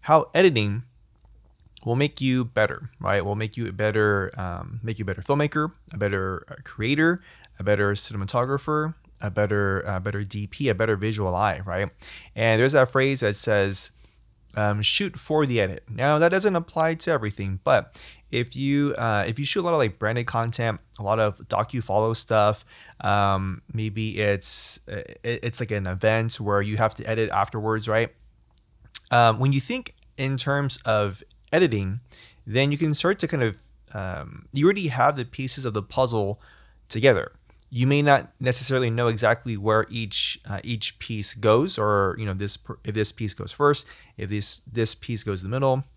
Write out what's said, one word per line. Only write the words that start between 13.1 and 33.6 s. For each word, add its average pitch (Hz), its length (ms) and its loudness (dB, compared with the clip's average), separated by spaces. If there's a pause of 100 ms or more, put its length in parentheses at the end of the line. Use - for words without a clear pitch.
that 104 140 0
says, 98 580 0 (680)
um, 104 240 0
"Shoot - 360 2
for 151 280 2
the 120 120 2
edit." 95 300 -2
Now, 139 300 2
that 170 100 6
doesn't 190 260 2
apply 165 420 0
to 170 140 -4
everything, 101 540 -4
but - 340 2 (320)
if 120 240 -4
you, 139 440 0
uh, 107 280 0
if 110 120 -4
you 143 80 -4
shoot 196 160 2
a - 20 -4
lot 170 80 0
of, 160 60 2
like, 113 200 0
branded 117 280 -2
content, 113 540 -2 (180)
a 101 40 -10
lot 104 160 2
of 107 200 2 (100)
docu-follow 110 640 0
stuff, 107 540 2 (340)
um, 98 600 0 (100)
maybe 107 460 -4
it's, - 680 0
uh, 101 140 -10 (220)
it, 117 220 -4
it's 120 160 -2
like 110 100 -4
an 101 160 -2
event 110 560 0
where 101 180 2
you 104 160 -2
have 110 200 2
to - 120 -8
edit 113 220 -2
afterwards, 110 580 -2
right? 110 240 0 (1000)
Um, 117 280 6
when 135 140 2
you 135 80 2
think 240 340 -8 (220)
in 135 200 -4
terms 139 500 -2
of 104 360 0 (300)
editing, 113 480 2 (460)
then 131 260 2
you 143 60 -2
can 156 160 0
start 185 260 0
to 160 80 -2
kind 143 140 -2
of, 110 180 -2 (320)